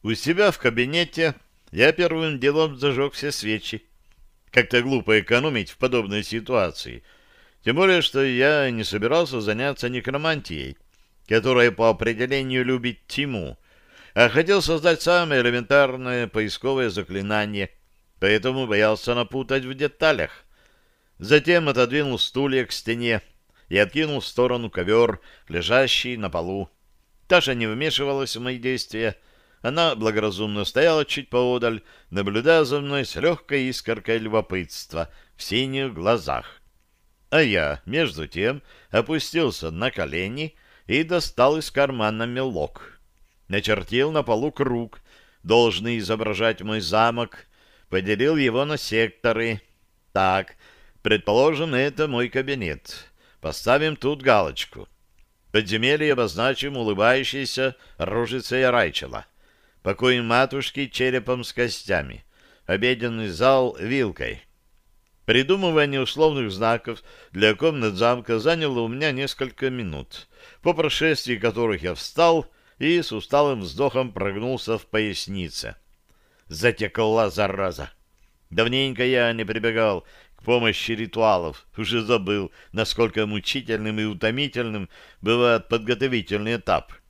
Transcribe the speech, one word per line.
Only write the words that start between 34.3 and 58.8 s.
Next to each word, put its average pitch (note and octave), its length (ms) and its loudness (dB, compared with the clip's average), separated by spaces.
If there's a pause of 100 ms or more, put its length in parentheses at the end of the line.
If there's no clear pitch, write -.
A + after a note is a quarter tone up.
в - 60 -16
синих C3 500 -4
глазах. E2+ 720 -4 (680)
А D#3 120 4
я, E2 420 0
между F#2+ 420 -4
тем, A#2 360 -4 (280)
опустился B2+ 800 -2
на G2 200 -4
колени F#2+ 640 -6 (300)
и C3 160 0
достал D#3+ 560 0
из - 120 -8
кармана A2+ 520 0
мелок. A#2+ 800 -6 (480)
Начертил G#2+ 640 0
на D3+ 100 0
полу A#2+ 280 0
круг, A#2+ 500 -4 (420)
должный A2+ 560 4
изображать G#2+ 640 0
мой G#2+ 180 -4
замок, A2+ 680 0 (440)
поделил G#2+ 460 2
его C3 280 2
на D3 140 -4
секторы. A2+ 840 0 (520)
Так, F#2+ 440 0 (460)
предположим, C3+ 720 2
это C#3+ 340 0
мой A#2+ 200 -2
кабинет. C3 840 -6 (280)
Поставим C#3+ 560 0
тут C#3 260 -4
галочку. F2 640 2 (640)
Подземелье A#2+ 640 0
обозначим B2 600 -2
улыбающейся B2+ 1000 0 (220)
рожицей A#2+ 720 -2
Райчела. D#2+ 580 -2 (560)